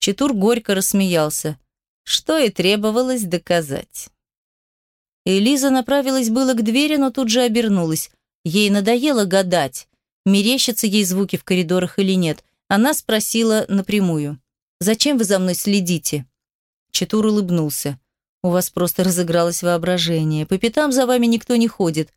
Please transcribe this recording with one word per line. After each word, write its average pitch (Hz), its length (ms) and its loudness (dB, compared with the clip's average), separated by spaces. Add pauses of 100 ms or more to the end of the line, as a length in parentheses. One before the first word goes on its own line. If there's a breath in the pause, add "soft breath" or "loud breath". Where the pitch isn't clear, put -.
Чатур 269 300 -2
горько 220 400 0
рассмеялся, 175 840 -2 (420)
что - 380 -4
и 240 100 2
требовалось 214 720 0
доказать. 170 880 -4 (1160)
Элиза 247 440 2
направилась 262 640 0
было 262 240 2
к 226 80 0
двери, 277 320 2
но 277 160 0
тут 254 180 -2
же 233 120 2
обернулась. 208 680 0 (340)
Ей 196 280 0
надоело 233 540 0
гадать, 180 640 0 (380)
мерещатся 220 640 2
ей 202 180 2
звуки 185 300 -2
в - 80 -6
коридорах 180 560 -2
или 190 140 2
нет. 170 300 0 (240)
Она 233 280 2
спросила 220 720 0
напрямую: 180 760 -2 (380)
«Зачем 220 400 0
вы 226 40 2
за 202 140 0
мной 185 160 0
следите?» 175 720 -2 (640)
Чатур 214 380 -2
улыбнулся. 170 720 -2 (420)
«У 180 80 0
вас 180 220 0
просто 180 320 -2
разыгралось 170 580 0
воображение. 165 880 0
По 190 100 -2
пятам 269 340 0
за 254 140 2
вами 240 220 2
никто 233 300 0
не 233 100 4
ходит». 160 500 -2